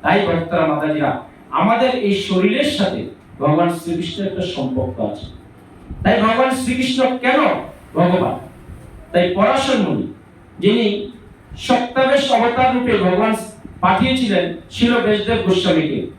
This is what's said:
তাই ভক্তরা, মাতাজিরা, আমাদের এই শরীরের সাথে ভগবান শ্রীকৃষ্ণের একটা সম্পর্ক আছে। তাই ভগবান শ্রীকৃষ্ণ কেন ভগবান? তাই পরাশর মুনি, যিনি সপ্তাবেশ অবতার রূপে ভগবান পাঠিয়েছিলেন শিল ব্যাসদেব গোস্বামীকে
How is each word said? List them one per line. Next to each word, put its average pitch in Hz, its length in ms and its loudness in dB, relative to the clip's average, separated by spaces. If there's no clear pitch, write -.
তাই 180 240 2
ভক্তরা, 170 400 0
মাতাজিরা, 151 540 -2
আমাদের 233 440 2
এই 202 200 0
শরীরের 208 500 0
সাথে - 420 -2
ভগবান 156 320 2
শ্রীকৃষ্ণের 175 580 -6
একটা 185 140 -6
সম্পর্ক - 580 -4
আছে। - 260 -6
তাই 214 180 2
ভগবান 240 280 2
শ্রীকৃষ্ণ 254 680 -2
কেন 254 220 2
ভগবান? 175 440 2
তাই 180 220 2
পরাশর 262 440 2
মুনি, 160 280 0
যিনি 202 520 0
সপ্তাবেশ 262 760 0
অবতার 247 420 2
রূপে 233 240 0
ভগবান 202 380 2
পাঠিয়েছিলেন 202 720 0
শিল 240 300 2
ব্যাসদেব 214 460 0
গোস্বামীকে 170 600 0